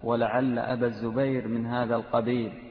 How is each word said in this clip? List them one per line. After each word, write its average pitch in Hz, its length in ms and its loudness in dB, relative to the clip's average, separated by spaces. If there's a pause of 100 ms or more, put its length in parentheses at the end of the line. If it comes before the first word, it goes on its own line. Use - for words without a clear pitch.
ولعل 117 540 2
أبا 120 280 0
الزبير 117 600 0
من 117 180 -2
هذا 117 300 0
القبيل 117 560 0 (180)